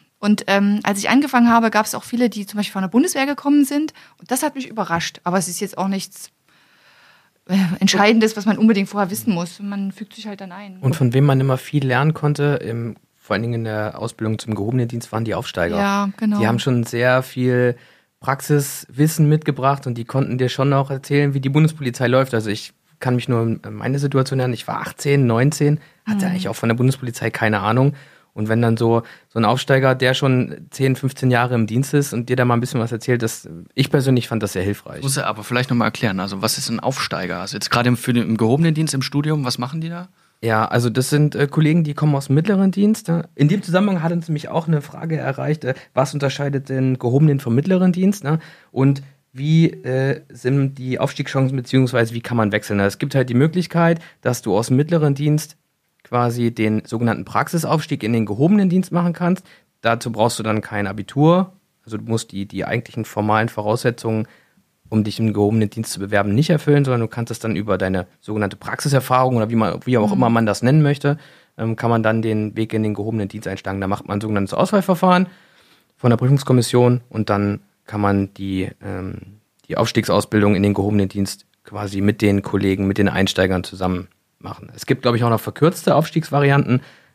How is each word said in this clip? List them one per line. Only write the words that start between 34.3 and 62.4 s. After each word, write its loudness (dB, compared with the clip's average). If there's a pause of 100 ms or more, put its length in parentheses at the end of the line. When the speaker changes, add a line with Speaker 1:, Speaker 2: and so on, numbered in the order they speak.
Speaker 2:
das -4
sehr -2
hilfreich. -6
Speaker 3:
Ich -10
muss -2
ja -4
aber -6
vielleicht -2
nochmal 2
erklären, -2
also -6
was -2
ist -8
ein -4
Aufsteiger? -6
Also -10
jetzt -6
gerade 2
im, 4
für -4
den, 0
im 0
gehobenen 2
Dienst, -2
im -2
Studium, -2
was -4
machen -8
die -8
da? -12 (340)
Speaker 2:
Ja, 2
also 0
das -2
sind, 2
äh, 0
Kollegen, 2
die -4
kommen 0
aus -4
dem 2
mittleren 2
Dienst, 0
ne? -2
In 4
dem 0
Zusammenhang 0
hat 0
uns -4
nämlich -4
auch -4
eine 2
Frage -6
erreicht, -4
äh, -2 (180)
was 0
unterscheidet -4
den 0
gehobenen 4
vom -2
mittleren 2
Dienst, 0
ne? 0 (340)
Und 2 (300)
wie, 4
äh, -4
sind -2
die -6
Aufstiegschancen, -2
beziehungsweise 2
wie -4
kann -4
man 2
wechseln? -2
Ne? 2
Es -2
gibt -6
halt 2
die -4
Möglichkeit, 2 (220)
dass -2
du 0
aus 0
dem 2
mittleren 2
Dienst -2 (460)
quasi 0
den 0
sogenannten -2
Praxisaufstieg -2
in 0
den 0
gehobenen 2
Dienst 0
machen 0
kannst. -2 (380)
Dazu 0
brauchst 0
du -6
dann -2
kein -4
Abitur. 2 (320)
Also -10
du -10
musst -4
die, -8